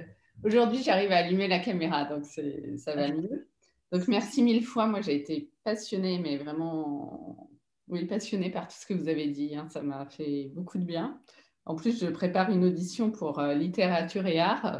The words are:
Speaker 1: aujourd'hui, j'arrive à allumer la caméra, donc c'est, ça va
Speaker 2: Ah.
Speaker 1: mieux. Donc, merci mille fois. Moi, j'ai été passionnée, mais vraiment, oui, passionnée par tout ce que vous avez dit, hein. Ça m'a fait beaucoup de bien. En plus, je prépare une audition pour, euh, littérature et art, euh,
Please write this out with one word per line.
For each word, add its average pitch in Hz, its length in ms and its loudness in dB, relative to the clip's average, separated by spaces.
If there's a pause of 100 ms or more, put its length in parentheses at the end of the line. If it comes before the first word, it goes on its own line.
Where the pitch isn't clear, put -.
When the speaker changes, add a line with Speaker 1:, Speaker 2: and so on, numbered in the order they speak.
(440)
Speaker 1:
aujourd'hui, 226 400 4
j'arrive 196 280 4
à 180 60 8
allumer 180 300 4
la 185 120 4
caméra, 160 460 0
donc 147 200 -6
c'est, 143 520 -8
ça 151 180 -6
va 143 100 2
Speaker 2:
Ah. 143 60 0
Speaker 1:
mieux. 175 360 -4 (440)
Donc, 180 160 0
merci - 340 2
mille 226 220 6
fois. 226 240 0
Moi, 202 140 0
j'ai 156 140 0
été 147 340 -4 (140)
passionnée, 190 560 -2
mais 147 180 -2
vraiment, 151 1120 -6 (400)
oui, 175 160 -4
passionnée 196 440 -2
par 180 180 -6
tout - 120 -18
ce - 80 -18
que 208 80 -2
vous 156 120 -2
avez 151 200 0
dit, 147 280 -4
hein. 151 140 -8
Ça 147 140 -10
m'a 139 240 -6
fait 143 480 -6
beaucoup 180 240 -8
de 180 40 0
bien. 175 360 -4 (460)
En 165 100 -4
plus, 233 260 0
je 180 60 0
prépare 185 420 2
une 180 160 4
audition 180 460 0
pour, 147 280 -4
euh, 143 140 2
littérature 180 720 0
et 165 140 2
art, 208 260 2
euh, - 140 -2